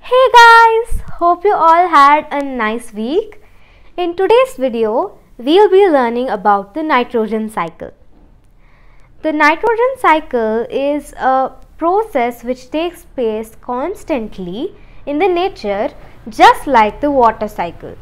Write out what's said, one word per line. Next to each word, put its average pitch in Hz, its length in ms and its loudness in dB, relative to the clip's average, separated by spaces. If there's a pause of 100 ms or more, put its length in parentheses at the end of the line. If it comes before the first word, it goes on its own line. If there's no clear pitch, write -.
Hey 508 240 4
guys, 466 680 6 (180)
hope 349 260 0
you 415 80 2
all 339 360 4
had 294 420 4
a 285 100 -4
nice 233 520 -6
week. 233 480 -6 (560)
In 349 180 -4
today's 453 420 2
video, 240 600 -4 (180)
we'll 339 320 2
be 381 200 4
learning 247 400 0
about 202 460 -2
the 320 100 -6
nitrogen 226 680 -2
cycle. 170 400 -10 (1300)
The 311 100 -2
nitrogen 427 680 -2
cycle 247 720 -2
is 285 440 -4
a 262 360 -2 (260)
process 302 680 -4
which 247 260 -10
takes 339 340 -8 (120)
place 220 440 -6
constantly 247 1160 -8 (300)
in 294 120 -6
the 381 80 0
nature, 339 680 -4 (360)
just 381 400 2
like 214 320 2
the 294 100 -2
water 226 380 0
cycle. 170 540 -12